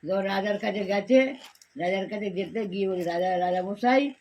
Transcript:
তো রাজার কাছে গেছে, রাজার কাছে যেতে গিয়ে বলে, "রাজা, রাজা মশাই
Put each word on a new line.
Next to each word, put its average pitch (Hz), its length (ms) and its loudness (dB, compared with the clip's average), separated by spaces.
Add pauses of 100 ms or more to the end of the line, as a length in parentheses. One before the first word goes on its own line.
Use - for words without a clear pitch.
তো 160 180 -4
রাজার 196 380 -2
কাছে 208 240 -2
গেছে, 202 360 4 (580)
রাজার 185 320 -2
কাছে 214 200 -4
যেতে 190 380 -4
গিয়ে 196 200 -2
বলে, 185 160 -2
"রাজা, 175 340 0
রাজা 180 240 0
মশাই 240 420 2 (180)